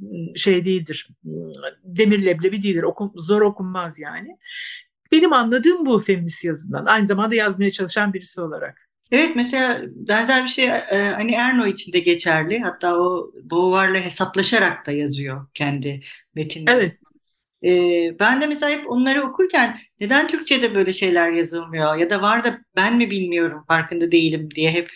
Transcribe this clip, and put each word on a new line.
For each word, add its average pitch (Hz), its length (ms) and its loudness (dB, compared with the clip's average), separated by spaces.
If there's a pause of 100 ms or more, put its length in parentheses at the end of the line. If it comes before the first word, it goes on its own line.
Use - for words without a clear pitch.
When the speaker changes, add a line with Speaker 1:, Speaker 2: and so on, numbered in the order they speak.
(360)
Speaker 1:
şey 180 300 2
değildir, 175 420 -4 (760)
demir 196 420 2
leblebi 185 380 0
değildir, 180 200 0
okum-, 196 320 -4
zor 180 260 2
okunmaz 185 580 -2
yani. 165 380 -14 (760)
Benim 320 220 6
anladığım 262 520 4
bu 240 140 4
feminist 175 460 -2
yazından, 147 400 -6
aynı 208 220 4
zamanda 208 280 0
yazmaya 202 360 0
çalışan 202 420 -2
birisi 185 280 -8
olarak. 151 480 -12 (220)
Speaker 2:
Evet, 320 240 2
mesela 247 500 0
benzer 233 580 0
bir 247 60 -4
şey, 262 160 2
e, 202 540 0
Annie 226 160 -2
Ernaux 240 360 2
için 175 220 -6
de 180 60 4
geçerli. 170 600 2
Hatta 175 400 -2
o 180 320 -2 (200)
Beauvoir'la 190 480 2
hesaplaşarak 185 880 0
da 143 40 -4
yazıyor 139 640 -4
kendi 143 480 -4 (340)
metinlerini. 160 440 0
Speaker 1:
Evet. 180 180 -2 (680)
Speaker 2:
Ee, 175 560 2
ben 247 220 4
de 302 60 -2
mesela 294 320 -2
hep - 120 -10
onları 262 300 2
okurken 262 580 0 (200)
neden 269 280 2
Türkçe'de 262 480 0
böyle 190 180 2
şeyler 175 380 2
yazılmıyor 165 640 -2
ya 170 140 2
da 202 120 0
var 226 220 2
da 233 160 -2 (160)
ben 214 220 2
mi 226 140 2
bilmiyorum, 170 560 -2
farkında 165 440 0
değilim 160 440 2
diye 160 160 0
hep 175 240 -2